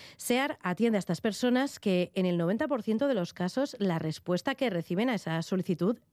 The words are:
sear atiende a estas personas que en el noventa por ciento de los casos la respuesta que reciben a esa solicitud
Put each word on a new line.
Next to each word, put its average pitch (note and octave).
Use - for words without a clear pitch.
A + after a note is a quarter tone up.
sear C4+
atiende G#3
a -
estas F3
personas B3
que F3+
en F#3
el F3
noventa A3
por B3
ciento A3+
de C4
los F3+
casos B3+
la F3+
respuesta F3
que B3+
reciben F3+
a A#3
esa E3
solicitud F#3